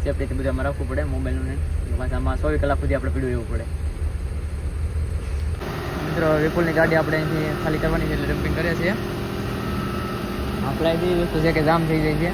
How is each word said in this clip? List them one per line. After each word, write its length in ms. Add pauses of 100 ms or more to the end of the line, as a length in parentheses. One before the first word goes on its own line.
સેફટી 340
બધું 120
આમાં 160
રાખવું 240
પડે 140 (100)
મોબાઈલનું 360
ને, 60 (220)
એટલે 240
પાછા 160
આમાં 240
ચોવીસ 200
કલાક 200
સુધી 160
આપણે 180
પીડું 160
રહેવું 200
પડે. 140 (2500)
મિત્રો, 220 (160)
વિપુલની 340
ગાડી 220
આપણે 180
અહીંથી 460
ખાલી 200
કરવાની 260
છે 80
એટલે 120
ડમ્પિંગ 280
કરે 140 (100)
છે. 100 (1800)
આપણે 240 (100)
બી 200
વસ્તુ 240
છે 120
કે 120
જામ 200
થઈ 160
જાય 160
છે 120